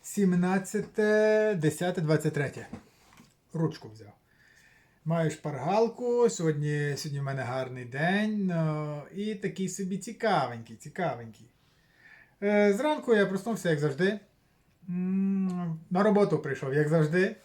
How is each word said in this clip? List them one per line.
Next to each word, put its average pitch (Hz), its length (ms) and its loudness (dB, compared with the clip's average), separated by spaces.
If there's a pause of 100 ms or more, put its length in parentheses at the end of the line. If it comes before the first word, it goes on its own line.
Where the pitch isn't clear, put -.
Сімнадцяте 214 1600 2
десяте 175 400 0
двадцять 156 320 2
третє. 127 340 -4 (840)
Ручку 156 360 -4
взяв. 107 240 -20 (920)
Маю 160 260 0
шпаргалку. 226 1000 0
Сьогодні, 147 680 -2
сьогодні 143 220 -8
в 139 40 -4
мене 135 180 -4
гарний 127 440 -6
день. 196 600 0
Ну, 151 560 -2 (140)
і 208 200 -6
такий 185 340 -6
собі 196 280 -6
цікавенький, 131 760 -2
цікавенький. 120 720 -8 (960)
Е, 208 300 4
зранку 262 420 2
я 202 100 6
проснувся, 190 440 -2
як 151 100 2
завжди. 165 400 0 (720)
М, 185 880 -2 (100)
на 190 140 2
роботу 202 360 4
прийшов, 135 340 -4
як 147 160 2
завжди. 170 560 2